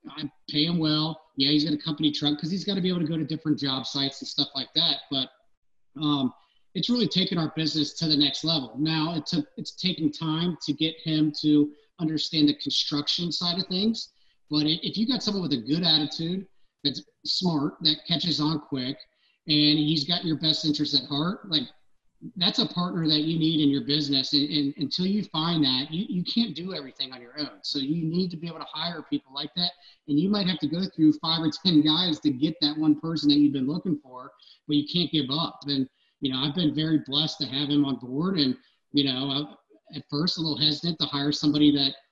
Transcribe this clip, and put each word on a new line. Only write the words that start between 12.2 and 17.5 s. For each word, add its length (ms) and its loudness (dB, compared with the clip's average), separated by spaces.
the 60 2
construction 760 -2
side 280 -2
of 80 -6
things. 420 -2
But 160 2
i-, 180 2
if 140 -4
you 100 0
got 160 -2
someone 200 -2
with 100 0
a 80 -2
good 220 0
attitude, 640 0
that's 180 -4
smart, 580 0